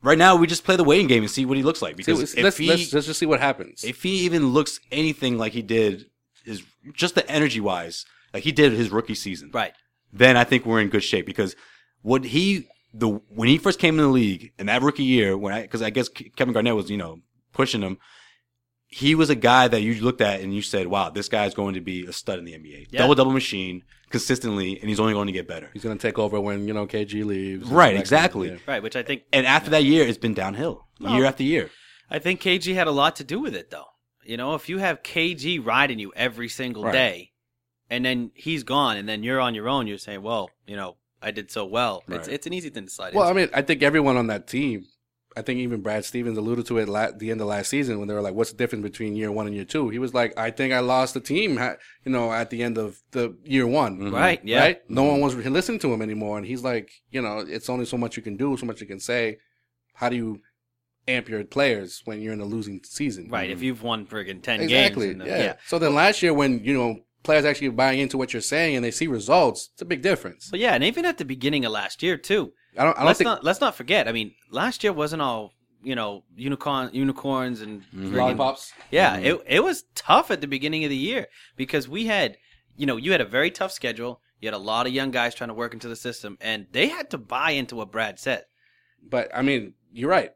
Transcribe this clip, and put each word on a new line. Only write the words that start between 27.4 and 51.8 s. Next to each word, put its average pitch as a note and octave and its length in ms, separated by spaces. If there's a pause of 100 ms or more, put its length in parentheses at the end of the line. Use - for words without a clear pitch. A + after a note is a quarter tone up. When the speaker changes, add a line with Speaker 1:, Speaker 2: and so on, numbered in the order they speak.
Speaker 1:
Right, - 20
Speaker 2:
That E3 140
kind G#2 100
of G2 60
Speaker 1:
exactly. G#2 480
Speaker 2:
thing. F2+ 180
Speaker 3:
Right, A#2+ 160
which A2 120
I B2+ 80
think C#3 200 (100)
Speaker 1:
And C3+ 140
after D3 240
that D#3 120
year, D3 240
it's A#2 120
been A2 160
downhill, G2+ 500 (140)
Speaker 3:
Well, A2 160
Speaker 1:
year C3 100
after C3+ 180
year. C#3+ 280 (380)
Speaker 3:
I D#3 100
think F3+ 200
K F#3 200
G F3+ 160
had F3 120
a D3+ 40
lot C#3+ 260
to D3 60
do C#3+ 160
with B3 160
it, - 160
though. D2 160 (360)
You A#2 140
know, C3 160
if D#3 160
you F3+ 80
have F#3 260
K E3+ 300
G D#3+ 260
riding B2 400
you G2+ 160
every A#2 340
single A#2+ 340
Speaker 1:
Right. A2+ 100
Speaker 3:
day, G#2+ 380 (580)
and B2 160
then B2 300
he's D#3 280
gone, B2+ 340
and G2+ 120
then G#2+ 140
you're B2+ 180
on B2 140
your G#2+ 120
own, C3 200
you're G2+ 100
saying, G2+ 240
"Well, G#2 280 (180)
you G2+ 80
know, F#2+ 220 (240)
I G#2+ 100
did G#2 200
so G#2+ 140
well." G#2+ 420
It's, E2+ 200
Speaker 1:
Right. B2 80
Speaker 3:
it's - 120
an E3+ 60
easy E3+ 160
thing A2+ 160
to F#2 60
slide F#2+ 240
Speaker 2:
Well, G3 120
Speaker 3:
into. F#3 140
Speaker 2:
I - 40
mean, - 100
I C#3 80
think C#3 180
everyone C#3+ 360
on A#2+ 100
that G#2 200
team, B2 380 (500)
I A2+ 60
think B2+ 200
even A#2+ 200
Brad G#2+ 240
Stevens A#2 320
alluded A#2 300
to A#2+ 100
it A2 100
la-, G#2+ 240
the G#2+ 200
end A2 100
of G#2 60
last G#2 220
season C3 280
when G2+ 100
they G#2 60
were G#2 80
like, G2 140
"What's A2 160
the - 60
difference A#2 260
between G#2 320
year G#2+ 160
one G#2 160
and G#2 80
year G2 100
two?" C#3 240
He G#2+ 100
was B2+ 140
like, A#2+ 240
"I A2+ 140
think C3 220
I B2+ 60
lost B2+ 360
the C3+ 40
team, D#3+ 380
ha-, A#2 180 (300)